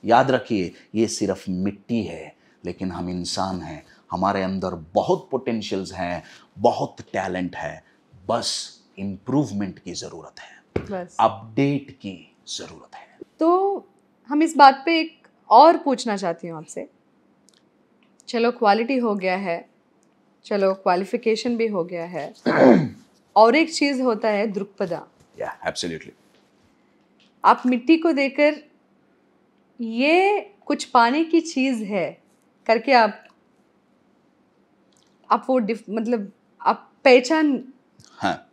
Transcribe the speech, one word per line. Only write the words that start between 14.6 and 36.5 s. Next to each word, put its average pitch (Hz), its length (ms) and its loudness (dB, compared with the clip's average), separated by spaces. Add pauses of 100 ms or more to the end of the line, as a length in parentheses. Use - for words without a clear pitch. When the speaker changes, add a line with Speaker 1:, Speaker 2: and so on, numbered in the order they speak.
Speaker 2:
पे 330 140 2
एक - 280 -8 (220)
और 302 280 10
पूछना 240 400 -2
चाहती 175 300 -6
हूँ 165 100 -10
आपसे। - 320 -14 (1400)
चलो, 233 240 0
क्वालिटी 233 460 2
हो 233 180 0
गया 185 200 -2
है, 185 300 -6 (800)
चलो, 196 280 0
क्वालिफिकेशन 220 840 -2
भी 226 100 -2
हो 196 160 -2
गया 170 220 -8
है, 175 280 -12 (140)
<clears throat> - 480 4 (400)
और 226 200 6
एक 320 180 0
चीज 285 280 -2
होता 226 260 -2
है 208 240 -2
दृक्पदा। 185 540 -8 (360)
Speaker 1:
Yeah, - 300 -8
absolutely। 82 380 -10 (1400)
Speaker 2:
आप 240 200 4
मिट्टी 254 320 2
को 330 140 0
देकर, 285 440 0 (1300)
"ये 311 680 2 (160)
कुछ 294 200 -4
पाने 254 380 2
की 330 160 2
चीज 262 440 -2
है" 196 340 -4 (500)
करके 226 240 2
आप, 226 320 4 (2000)
आप 226 180 0
वो 262 80 4
डिफ-, 220 320 -4
मतलब, 220 420 -4 (340)